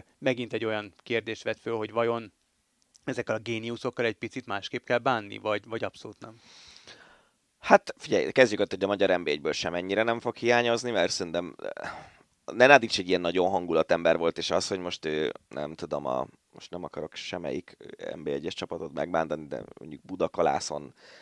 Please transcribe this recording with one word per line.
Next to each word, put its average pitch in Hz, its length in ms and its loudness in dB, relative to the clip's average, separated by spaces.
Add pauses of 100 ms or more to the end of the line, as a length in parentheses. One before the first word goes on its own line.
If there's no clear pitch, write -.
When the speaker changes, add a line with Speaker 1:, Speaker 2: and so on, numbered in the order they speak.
(180)
Speaker 1:
megint 127 340 -2
egy 113 120 -4
olyan 107 280 -4 (100)
kérdést 113 400 -4
vet 110 180 -4
föl, 117 160 -4
hogy 107 160 -6
vajon 117 400 -2 (720)
ezekkel 120 300 -2
a 110 40 0
géniuszokkal 117 640 -4
egy 110 120 0
picit 120 300 -10
másképp 101 380 -6
kell 120 140 2
bánni, 110 400 -2
vagy, 104 280 -2
vagy 117 180 -6
abszolút 104 360 -10
nem? 113 140 -16 (1200)
Speaker 2:
Hát - 400 4
figyelj, 87 320 0
kezdjük 107 300 6
ott, 101 100 0
hogy 95 140 -4
a - 20 2
magyar 95 340 4
N - 40 -8
B 78 40 -4
egy-ből 76 240 0
sem 87 220 -4
ennyire 95 280 0
nem 117 180 0
fog 117 160 -4
hiányozni, 120 540 2
mert 92 220 2
szerintem, 85 500 -4
eh, - 280 -8 (540)
Nenadic 120 540 8
egy 90 100 -4
ilyen 90 120 4
nagyon 90 300 2
hangulatember 85 680 4
volt, 85 200 0
és 85 120 -4
az, 95 180 2
hogy 98 100 -2
most 87 260 -8
ő, 78 280 0 (160)
nem 73 260 -8
tudom, 73 320 -6
a, 64 200 -2 (260)
most - 180 -20
nem 87 140 -8
akarok 78 300 -10
semmelyik 82 600 -8 (380)
N - 80 -14
B 76 60 -8
egyes 73 260 -4
csapatot 85 380 -8
megbántani, 78 540 -2
de 67 160 -8 (160)
mondjuk 73 260 -16
Budakalászon 73 920 -2 (260)